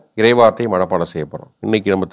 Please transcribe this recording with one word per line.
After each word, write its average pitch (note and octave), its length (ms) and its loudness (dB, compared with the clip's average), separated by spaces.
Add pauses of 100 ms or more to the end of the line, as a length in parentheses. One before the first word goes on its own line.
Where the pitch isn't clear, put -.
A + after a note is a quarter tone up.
(160)
இறைவார்த்தை A#2 520 2
மனப்பாடம் F2+ 380 -2
செய்ய D#2 260 -8
போறோம்? - 280 -16
இன்னைக்கு G#2 320 -2
நம்ம F#2+ 220 0